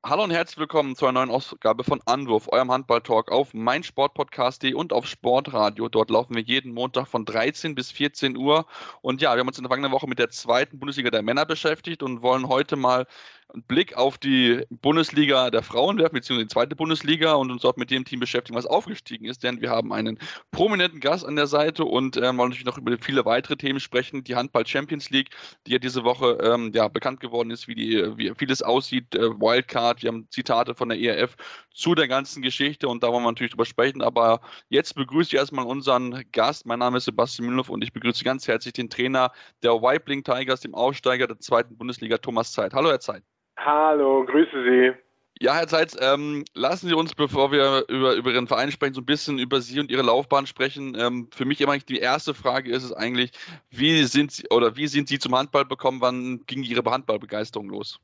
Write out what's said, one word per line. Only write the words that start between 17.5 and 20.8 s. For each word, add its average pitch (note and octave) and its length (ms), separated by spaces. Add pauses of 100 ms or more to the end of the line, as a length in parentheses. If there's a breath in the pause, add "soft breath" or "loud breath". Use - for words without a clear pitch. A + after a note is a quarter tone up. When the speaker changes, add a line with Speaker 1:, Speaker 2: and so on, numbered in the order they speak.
Speaker 1:
uns B2 100
dort B2+ 160
mit A#2+ 140
dem C3 120
Team B2+ 140
beschäftigen, A#2 400
was B2 80
aufgestiegen C3+ 580
ist. B2+ 200
Denn B2 160
wir A#2+ 100
haben A2+ 220
einen A2 260 (320 loud breath)
prominenten F3+ 480